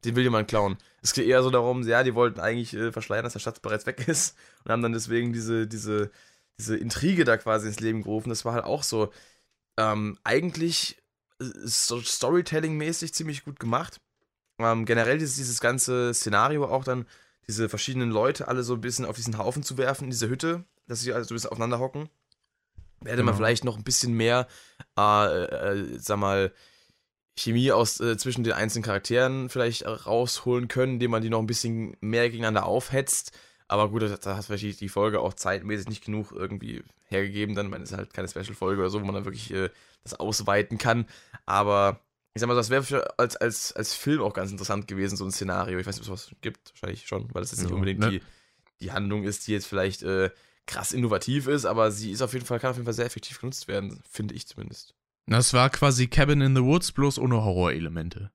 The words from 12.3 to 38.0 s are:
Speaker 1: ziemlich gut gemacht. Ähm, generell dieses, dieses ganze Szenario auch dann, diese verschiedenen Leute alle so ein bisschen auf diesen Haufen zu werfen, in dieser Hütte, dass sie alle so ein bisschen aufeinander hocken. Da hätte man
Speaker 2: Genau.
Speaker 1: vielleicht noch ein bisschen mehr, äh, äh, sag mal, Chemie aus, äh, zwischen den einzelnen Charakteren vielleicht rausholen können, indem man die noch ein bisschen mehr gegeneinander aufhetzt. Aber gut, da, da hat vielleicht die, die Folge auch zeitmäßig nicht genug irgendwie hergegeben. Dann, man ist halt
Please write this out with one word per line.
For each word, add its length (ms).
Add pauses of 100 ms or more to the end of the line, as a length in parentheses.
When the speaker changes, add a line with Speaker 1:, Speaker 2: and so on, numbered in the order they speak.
Speaker 1:
ziemlich 320
gut 140
gemacht. 420 (640)
Ähm, 200
generell 340
dieses, 180
dieses 240
ganze 540
Szenario 520
auch 180
dann, 220 (420)
diese 200
verschiedenen 420
Leute 380
alle 140
so 120
ein 60
bisschen 240
auf 120
diesen 220
Haufen 240
zu 160
werfen, 260
in 60
dieser 180
Hütte, 360 (220)
dass 140
sie 120
alle 120
so 100
ein 20
bisschen 140
aufeinander 300
hocken. 280 (920)
Da 100
hätte 140
man 100
Speaker 2:
Genau. 100
Speaker 1:
vielleicht 200
noch 120
ein 80
bisschen 280
mehr, 340 (500)
äh, 480
äh, 540
sag 200
mal, 340 (840)
Chemie 360
aus, 280
äh, 160
zwischen 280
den 80
einzelnen 320
Charakteren 640
vielleicht 380
rausholen 840
können, 260
indem 160
man 120
die 80
noch 100
ein 60
bisschen 540
mehr 300
gegeneinander 360
aufhetzt. 640 (360)
Aber 220
gut, 120
da, 140
da 200
hat 80
vielleicht 200
die, 120
die 140
Folge 300
auch 140
zeitmäßig 540
nicht 160
genug 280
irgendwie 520 (240)
hergegeben. 460
Dann, 160
man 120
ist 100
halt 200